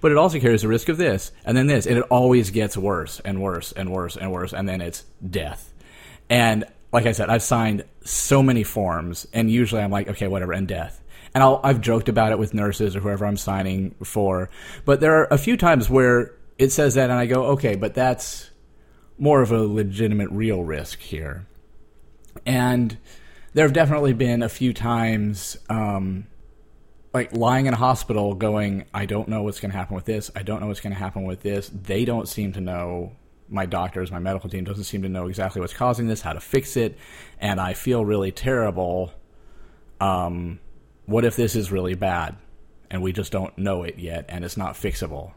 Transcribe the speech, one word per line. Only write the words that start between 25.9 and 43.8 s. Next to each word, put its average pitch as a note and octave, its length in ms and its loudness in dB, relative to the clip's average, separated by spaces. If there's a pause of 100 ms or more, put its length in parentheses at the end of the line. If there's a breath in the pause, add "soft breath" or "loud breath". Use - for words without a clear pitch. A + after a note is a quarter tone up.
like, B2 200 -2
lying B2 340 2
in B2+ 60 2
a A2+ 40 0
hospital A2 560 0
going, G#2 600 -2
"I G2+ 120 -4
don't G#2 220 -4
know G#2+ 160 -4
what's G#2 160 -6
gonna G2 140 -6
happen F#2+ 220 -6
with F2 100 -8
this. G#2+ 300 -4
I F#2+ 80 -8
don't F#2 180 -6
know G#2 60 -6
what's G2+ 120 -6
gonna G2 160 -6
happen F#2+ 280 -6
with F#2 180 -6
this. G2+ 280 -4
They G2 360 -2
don't A#2 220 -2
seem G2+ 260 -6
to G2 80 -8
know, F2 520 -6 (360)
my G2 180 -4
doctors, F#2 440 -4
my F#2 60 -8
medical F#2 320 -4
team F#2 140 -6
doesn't G2+ 220 -8
seem G2 180 -6
to F#2+ 60 -4
know F#2 180 -4
exactly F#2 340 -4
what's F2 140 -6
causing A#2+ 320 0
this, A2 140 -2
how - 120 -6
to - 60 -10
fix - 360 -2
it, A#2 220 -2 (420 loud breath)
and G2 220 -2
I F#2 140 -2
feel A#2+ 280 0
really G2+ 280 0
terrible. F#2 840 -2 (880 soft breath)
Um, F2 580 -2 (460)
what A2+ 180 2
if A#2 120 2
this A#2 200 0
is G2 160 -2
really F#2 220 -2
bad, F2 420 -2 (540)
and F#2 140 -4
we F#2+ 100 -2
just G2 180 -6
don't F#2+ 280 -4
know F#2+ 240 -2